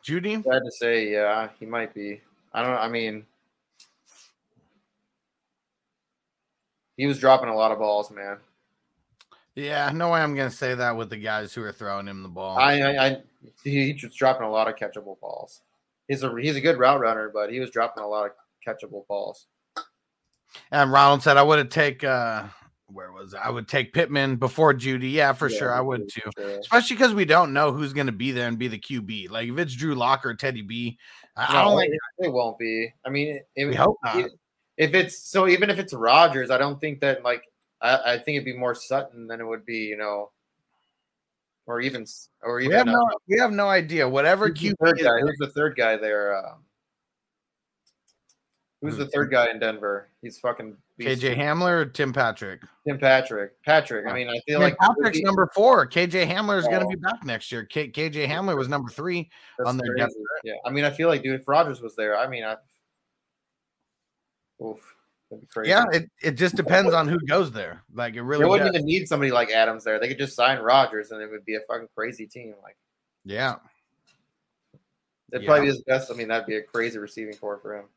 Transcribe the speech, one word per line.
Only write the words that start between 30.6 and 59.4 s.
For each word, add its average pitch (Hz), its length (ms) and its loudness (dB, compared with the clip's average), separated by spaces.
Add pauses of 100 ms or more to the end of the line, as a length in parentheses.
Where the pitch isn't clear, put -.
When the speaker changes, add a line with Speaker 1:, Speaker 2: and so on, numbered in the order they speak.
Speaker 1:
B, 117 360 -8 (380)
I, 117 100 -4
I 151 60 0
Speaker 2:
No, 170 160 6
Speaker 1:
don't 208 80 6
like - 140 4
Speaker 2:
it, 165 360 -6
it 147 60 0
won't 117 260 -2
be. 113 340 -4 (120)
I 131 60 -6
mean, 143 300 -4 (140)
it, 135 120 -2
Speaker 1:
We 127 80 -2
hope 170 280 -2
not. - 140 -4
Speaker 2:
it, - 160 -4 (460)
if 156 160 0
it's, 185 240 -2
so 190 300 0
even 185 220 2
if 180 80 -2
it's - 160 -8
Rodgers, 131 560 4
I 131 80 2
don't 143 220 -2
think 147 200 -6
that, 131 220 0
like, 123 220 -2 (360)
I, 120 320 2
I 120 60 -2
think 147 180 -6
it'd 123 80 -4
be 123 80 -8
more 123 220 -4
Sutton 120 520 -6
than 113 140 -12
it 117 60 -10
would 110 200 -8
be, 117 200 -6
you 107 100 -6
know, 104 340 -6 (1400)
or 120 140 -4
even 127 220 -6
s-, - 260 -18 (140)
or 120 140 -4
Speaker 1:
We 127 100 -2
Speaker 2:
even, 170 100 4
Speaker 1:
have 240 100 6
no, 233 140 2
Speaker 2:
uh, 226 140 2 (120)
Speaker 1:
we 202 120 0
have 240 140 2
no 202 160 0
idea. 165 400 2
Whatever 165 400 4
Speaker 2:
who's 165 60 -2
the 151 60 -10
Speaker 1:
Q 202 120 -2
B - 120 -2
Speaker 2:
third 165 160 4
Speaker 1:
is 156 60 4
Speaker 2:
guy? 117 140 4
Who's 143 180 0
the 143 120 -4
third 147 260 -2
guy 113 200 2
there? 104 400 0
Um, 95 280 -10 (2250)
who's 151 160 -6
Speaker 1:
Who's - 20 -8
Speaker 2:
the 143 80 -4
third 143 240 -2
guy 123 200 4
in 113 80 -8
Denver? 107 500 -4 (140)
He's 117 160 -14
fucking 113 380 -6 (200)
beast. 120 120 -4
Speaker 1:
K 131 80 2
J 123 200 -2
Hamler 165 460 2
or - 40 2
Tim 135 260 -2
Patrick? 110 500 -2 (240)
Speaker 2:
Tim 143 120 -4
Patrick. 131 680 2
Patrick. 147 420 2
I 120 80 -6
mean, 123 140 -6
I 120 180 -4
feel 147 140 0
Speaker 1:
I - 60 6
mean, 175 40 6
Speaker 2:
like - 80 -10
Speaker 1:
Patrick's 208 400 4
Speaker 2:
we 160 60 -2
Speaker 1:
number 190 300 2
four. 214 320 6
K 175 200 0
J 175 200 0
Hamler 202 320 0
is 175 80 0
gonna 185 200 2
Speaker 2:
Oh. - 20 -4
Speaker 1:
be 185 80 -4
back 190 280 -6
next 127 280 -8
year. 113 120 -8
K, 151 240 -6
K 156 200 -6
J 147 180 -4
Hamler 170 300 -2
was 131 120 -2
number 135 220 -4
three 175 380 -6 (300)